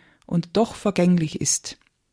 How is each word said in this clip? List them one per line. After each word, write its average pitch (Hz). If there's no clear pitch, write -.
und -
doch 226
vergänglich 180
ist." -